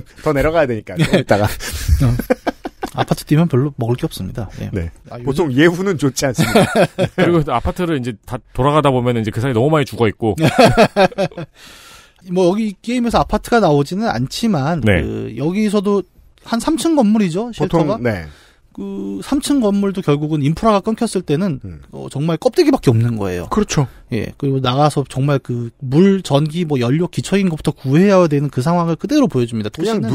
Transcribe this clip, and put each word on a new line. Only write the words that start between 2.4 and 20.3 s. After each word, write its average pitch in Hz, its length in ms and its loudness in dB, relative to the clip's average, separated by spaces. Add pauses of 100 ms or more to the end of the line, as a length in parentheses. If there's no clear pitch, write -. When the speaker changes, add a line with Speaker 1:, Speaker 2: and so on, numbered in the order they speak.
Speaker 2:
아파트 - 300 -2
뛰면 156 220 2
별로 143 300 0
먹을 120 180 -2
게 143 100 -8
없습니다. 98 440 -8 (120)
예. 104 120 -10
Speaker 1:
네. 82 180 -6 (180)
Speaker 2:
아, 107 60 -16
요즘 120 100 -12
Speaker 1:
보통 139 280 0
예후는 175 440 2
좋지 139 300 -2
않습니다. 175 380 4 (280)
Speaker 2:
<laughs> - 220 -4
Speaker 3:
그리고 170 360 2
아파트를 165 480 -2
이제 120 140 -6 (120)
다 127 120 -10 (160)
돌아가다 143 380 2
보면 123 260 0
이제 107 140 -2
그 113 100 -4
사이 131 120 -2
너무 117 160 2
많이 156 160 2
죽어 117 220 0
있고. 104 320 -2
Speaker 2:
<laughs> - 1900 0
뭐, 175 180 4
여기 208 320 0
게임에서 233 380 0
아파트가 220 420 0
나오지는 175 480 2
않지만, 147 720 -2
Speaker 3:
네. 101 200 4
Speaker 2:
그, 110 360 -6
여기서도 196 680 0 (400)
한 233 160 -2
삼 302 180 0
층 330 180 2
건물이죠, 214 640 2
Speaker 1:
보통, 175 240 2
Speaker 2:
쉘터가? 147 200 0
Speaker 1:
네. 104 240 -2 (480)
Speaker 2:
그 196 500 -8
삼 285 180 -2
층 285 200 0
건물도 202 400 0
결국은 151 400 -2